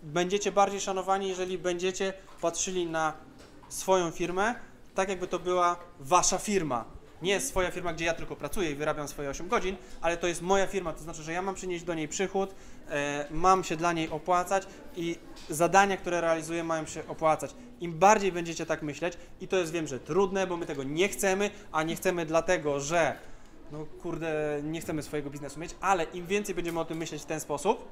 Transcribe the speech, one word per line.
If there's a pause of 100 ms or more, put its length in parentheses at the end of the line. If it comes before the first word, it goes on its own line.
Będziecie
bardziej
szanowani,
jeżeli
będziecie (280)
patrzyli
na (560)
swoją
firmę (400)
tak,
jakby
to
była (240)
wasza
firma. (360)
Nie
jest
swoja
firma,
gdzie
ja
tylko
pracuję
i
wyrabiam
swoje
osiem
godzin, (260)
ale
to
jest
moja
firma,
to
znaczy,
że
ja
mam
przynieść
do
niej
przychód, (340)
e,
mam
się
dla
niej
opłacać (280)
i (320)
zadania,
które
realizuję,
mają
się
opłacać. (240)
Im
bardziej
będziecie
tak
myśleć, (240)
i
to
jest,
wiem,
że
trudne,
bo
my
tego
nie
chcemy, (220)
a
nie
chcemy
dlatego,
że, (560)
no (160)
kurde,
nie
chcemy
swojego
biznesu
mieć,
ale
im
więcej
będziemy
o
tym
myśleć
w
ten
sposób